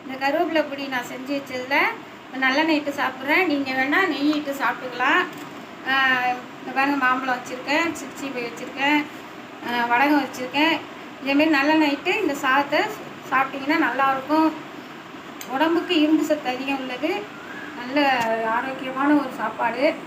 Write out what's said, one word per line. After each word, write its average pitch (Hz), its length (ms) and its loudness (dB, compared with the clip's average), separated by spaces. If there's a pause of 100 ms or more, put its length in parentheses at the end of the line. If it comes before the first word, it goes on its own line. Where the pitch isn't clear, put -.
இந்த 262 200 -10
கருவேப்பிலை 311 460 2
பொடி 277 180 -6
நான் 254 240 -4
செஞ்சு 262 260 -6
வச்சதுல 262 400 -2 (640)
நல்லெண்ணெய் 294 360 4
இட்டு 294 200 -4
சாப்பிட்றேன். 269 520 2
நீங்க 277 280 0
வேணா 294 280 4
நெய் 294 280 2
இட்டு 285 260 -4
சாப்பிட்டுக்கலாம். 247 600 2 (680)
ஆ, 269 60 2 (640)
இந்த - 160 -10
பாருங்க 277 300 2
மாம்பழம் 254 320 2
வச்சிருக்கேன், 285 500 -2 (120)
சிப்ஸி - 340 -8
போய் 240 160 -4
வச்சிருக்கேன், 277 500 0 (680)
ஆ, 240 180 0
வடகம் 269 400 4
வச்சிருக்கேன். 277 500 0 (480)
இதேமாரி 285 340 4
நல்லெண்ணெய் 302 380 4
இட்டு 392 260 0
இந்த 302 120 2 (100)
சாதத்தை 277 360 4 (520)
சாப்பிட்டீங்கன்னா 277 460 0 (100)
நல்லாயிருக்கும். 269 600 2 (1040)
உடம்புக்கு 330 460 2
இரும்பு 302 220 6
சத்து - 260 0
அதிகம் 262 300 -4
உள்ளது, 254 320 -4 (680)
நல்ல 247 180 -4 (580)
ஆரோக்கியமான 269 580 0
ஒரு 277 240 2
சாப்பாடு. 233 560 0 (140)